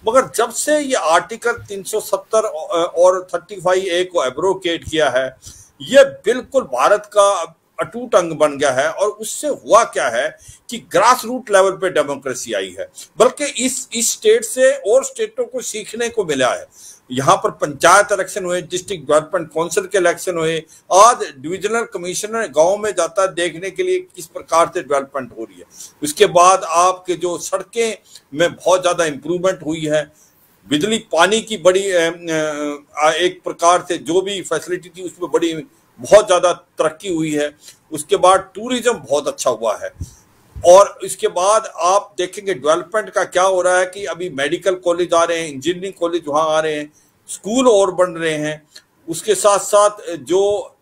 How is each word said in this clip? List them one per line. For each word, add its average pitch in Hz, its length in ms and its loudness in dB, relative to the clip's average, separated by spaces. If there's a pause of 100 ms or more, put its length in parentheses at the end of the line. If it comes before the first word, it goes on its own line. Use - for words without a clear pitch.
मगर 247 280 0
जब - 160 -2
से 302 280 -2
ये 262 140 -4
आर्टिकल 180 580 0
तीन 196 320 -10
सौ 214 160 -6
सत्तर 196 420 -2 (440)
और 180 500 2
थर्टी 170 200 -10
फ़ाइव 185 280 0
ए 175 200 -2
को 170 220 -2
abrogate 165 640 -4
किया 151 200 2
है, 131 280 -4 (440)
ये 240 220 6
बिल्कुल 262 600 -2
भारत 156 420 0
का 196 500 2 (240)
अटूट 226 360 -6
अंग 175 160 2
बन 147 260 0
गया 139 140 0
है। 139 200 0
और 196 180 -2
उससे 220 380 -8
हुआ 214 360 2
क्या 160 260 -2
है 131 280 -4 (320)
कि 233 80 -10
ग्रास 226 480 2
रूट 233 240 -8
level 190 220 4
पे 185 180 -4
democracy 135 640 -4
आई 98 260 -6
है, 90 100 -10 (280)
बल्कि 262 280 4
इस, 254 480 -6
इस 226 180 -2
state 226 320 2
से 262 300 2
और 254 320 2
स्टेटों 226 400 -6
को 240 160 -10
सीखने 226 480 -8
को 214 160 -2
मिला 131 280 0
है। 87 140 -10 (440)
यहाँ 135 240 2
पर 202 160 -4
पंचायत 170 600 2
election 190 340 -4
हुए, 175 160 -4
district 175 460 -10
development 156 400 0
council 170 380 -4
के 202 120 -4
इलेक्शन 175 400 0
हुए, 160 260 -2 (300)
आज 220 240 8 (200)
divisional 190 460 -4
commissioner 196 640 -8
गांव 160 300 2
में 208 140 -4
जाता 175 300 -2
है 185 120 0
देखने 170 380 -4
के 185 120 -6
लिए 185 160 0
किस 180 280 -16
प्रकार - 460 0
से 180 80 -4
development 135 580 -4
हो 113 40 -8
रही 95 140 -16
है। 90 60 -20 (400)
उसके 170 220 2
बाद 175 380 4
आपके 175 500 0
जो 170 240 -6
सड़कें 196 600 -4 (360)
में 151 220 0
बहुत 180 260 2
ज़्यादा 175 240 0
improvement 170 600 -4
हुई 156 200 -6
है, 151 280 -2 (560)
बिजली 185 280 0
पानी 196 440 2
की 208 160 -8
बड़ी, 185 340 2
अ, 170 200 2 (920)
अ, 160 80 4
एक 180 320 -2
प्रकार 170 440 2
से 170 100 -4
जो 151 240 -2
भी 196 200 -6
फैसिलिटी 170 480 -8
थी 180 160 -16
उसमें 170 260 -10
बड़ी, 170 220 0 (460)
बहुत 208 280 6
ज़्यादा 175 260 4
तरक्की 165 600 -4
हुई 160 220 -2
है। 147 200 -4 (360)
उसके - 240 -2
बाद 185 400 4
टूरिज्म 240 380 -2
बहुत 143 340 -2
अच्छा 135 220 -2
हुआ 110 340 -2
है। - 360 -12 (460)
और 190 380 8
इसके 196 240 -6
बाद 185 500 0
आप 185 400 0
देखेंगे 185 360 -6
डेवलपमेंट 170 560 -2
का 185 140 -2
क्या 175 200 0
हो 190 180 2
रहा 180 160 2
है 185 80 2
कि 196 200 -12
अभी 170 240 -8
मेडिकल 160 460 -2
कॉलेज 175 380 -2
आ 170 100 4
रहे 170 160 -2
हैं, 160 100 -6
इंजीनियरिंग 175 440 -6
कॉलेज 170 340 -4
वहाँ 151 220 0
आ 156 100 2
रहे 156 140 -2
हैं, 151 200 -8 (340)
स्कूल 254 400 0
और 196 240 6
बन 180 200 0
रहे 165 220 -4
हैं। 151 340 -6 (420)
उसके 214 260 -2
साथ 202 240 4
साथ 208 560 0
जो 185 680 0